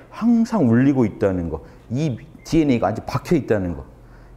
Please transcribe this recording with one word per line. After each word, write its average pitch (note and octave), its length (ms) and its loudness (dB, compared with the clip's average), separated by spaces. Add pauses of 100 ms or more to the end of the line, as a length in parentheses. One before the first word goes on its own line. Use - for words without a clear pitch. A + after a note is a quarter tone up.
항상 A3+ 600 2
울리고 C3 360 4
있다는 F2+ 440 -2
거, D#2 120 -8 (280)
이 C3 280 -4 (280)
디엔에이가 C#3 420 2
아주 G#2+ 180 -4
박혀 - 300 -2
있다는 G2 400 -2
거, C2 80 -12 (540)